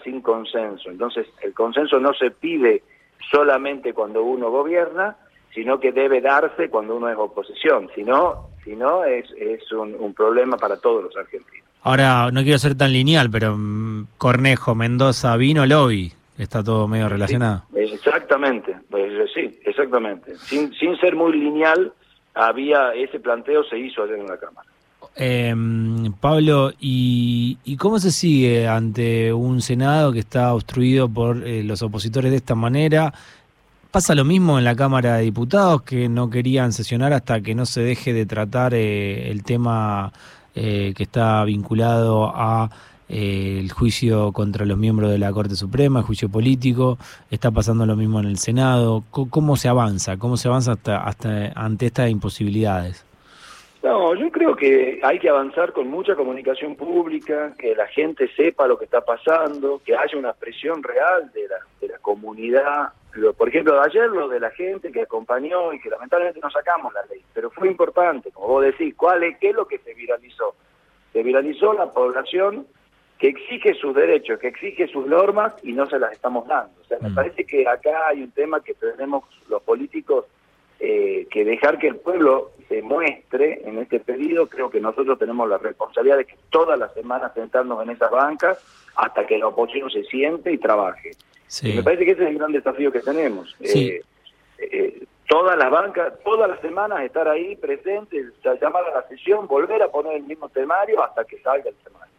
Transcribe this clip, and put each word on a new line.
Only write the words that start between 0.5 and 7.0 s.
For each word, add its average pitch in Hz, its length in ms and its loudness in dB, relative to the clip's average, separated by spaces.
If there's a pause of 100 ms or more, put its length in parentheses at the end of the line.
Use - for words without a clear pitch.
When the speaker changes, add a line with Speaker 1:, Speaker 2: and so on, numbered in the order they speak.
Speaker 1:
Entonces, 113 380 -6 (140)
el 101 120 -8
consenso 131 460 2
no 135 140 2
se 123 180 0
pide 131 500 2 (480)
solamente 135 640 2
cuando 110 300 -2
uno 123 260 -2
gobierna, 165 680 -2 (360)
sino 127 280 -2
que 131 100 2
debe 131 300 2
darse 143 480 2
cuando 110 260 -2
uno 117 140 -4